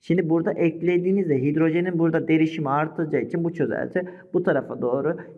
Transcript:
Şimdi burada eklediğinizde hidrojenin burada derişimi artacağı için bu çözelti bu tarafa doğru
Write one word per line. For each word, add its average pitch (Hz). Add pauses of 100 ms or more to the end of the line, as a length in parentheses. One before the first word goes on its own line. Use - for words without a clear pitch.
Şimdi 165
burada 170
eklediğinizde 170
hidrojenin 160
burada 165
derişimi 160
artacağı 151
için 165
bu 165
çözelti 180 (240)
bu 180
tarafa 139
doğru 139 (200)